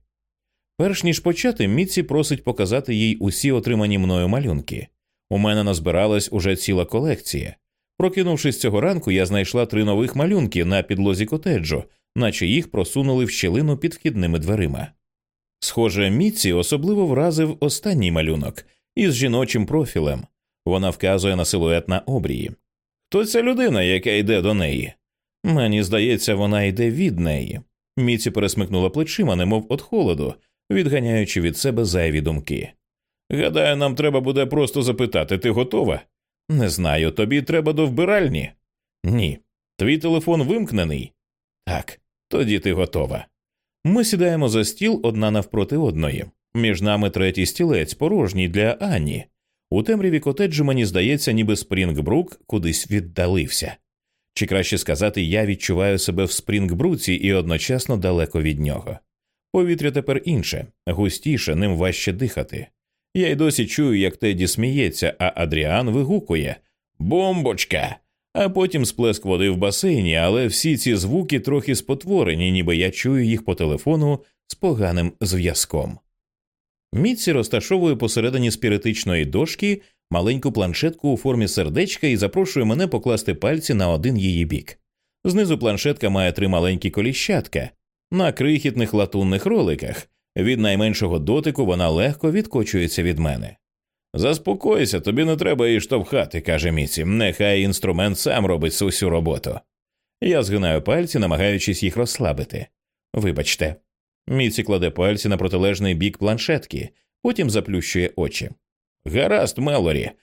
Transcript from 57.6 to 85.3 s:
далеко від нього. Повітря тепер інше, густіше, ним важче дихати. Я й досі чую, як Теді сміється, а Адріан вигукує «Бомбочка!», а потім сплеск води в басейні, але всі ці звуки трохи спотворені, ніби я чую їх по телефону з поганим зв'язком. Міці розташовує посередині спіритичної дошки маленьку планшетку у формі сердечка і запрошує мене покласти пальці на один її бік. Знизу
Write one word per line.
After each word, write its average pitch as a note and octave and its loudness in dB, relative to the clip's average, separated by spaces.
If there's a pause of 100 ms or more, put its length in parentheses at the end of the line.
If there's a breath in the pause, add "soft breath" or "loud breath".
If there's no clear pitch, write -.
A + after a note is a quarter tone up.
далеко F2 0
від D2+ 0
нього. - -4 (520)
Повітря E3+ 2
тепер C#3 -2
інше, C#3 -2 (220)
густіше, F#2+ 0
ним F#2+ 2
важче F2+ 0
дихати. D2+ -6 (460)
Я F3+ 0
й D3 0
досі C#3+ 2
чую, B2 2
як F#2 0
Теді F#2 0
сміється, A2+ 0
а F2+ 0
Адріан D#2+ 0
вигукує C3 0 (440)
«Бомбочка!», C#3 -2 (380)
а G3+ 0
потім F#3 0
сплеск A2+ 0
води F#2+ 2
в F2+ 2
басейні, G2+ 2
але G2+ 2
всі C#3 0
ці A#2 0
звуки C3 0
трохи C3+ 0
спотворені, A#2+ 0
ніби F2 2
я F#2 2
чую B2+ 0
їх A2+ 0
по F#2 -2
телефону C#3+ 0 (280 soft breath)
з - -14
поганим F2+ 0
зв'язком. E2+ -2 (960)
Міці G3+ 0
розташовує D3 2
посередині A#2+ 0
спіритичної G2 0
дошки E3 -2 (300 loud breath)
маленьку B2 0
планшетку A2 0
у A2+ 0
формі A#2+ 0
сердечка G2 -2
і A#2+ 2
запрошує C3+ 0
мене D#3+ 2
покласти A2+ -2
пальці D3 -2
на F#2 2
один G#2+ 0
її F2+ 2
бік. - -6 (440)
Знизу F#3 2